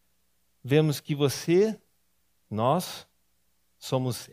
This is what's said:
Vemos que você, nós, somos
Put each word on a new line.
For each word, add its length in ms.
Vemos 360
que 140
você, 680
nós, 580
somos 560